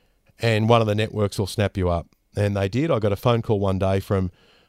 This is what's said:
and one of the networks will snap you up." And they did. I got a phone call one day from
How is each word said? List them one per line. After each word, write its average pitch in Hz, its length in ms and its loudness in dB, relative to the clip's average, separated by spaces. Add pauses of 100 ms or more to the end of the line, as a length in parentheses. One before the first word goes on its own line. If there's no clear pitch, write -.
(380)
and 110 320 2
one 117 100 6
of 113 60 2
the 104 80 0
networks 104 460 -2
will 98 80 -2
snap - 280 -2
you 90 140 0
up." 85 160 -2 (300)
And 104 200 0
they 98 140 0
did. 151 220 -2
I 120 80 0
got 104 120 0
a 101 40 -2
phone 117 260 0
call 107 180 0
one 95 200 0
day 98 200 0
from 95 300 -2 (400)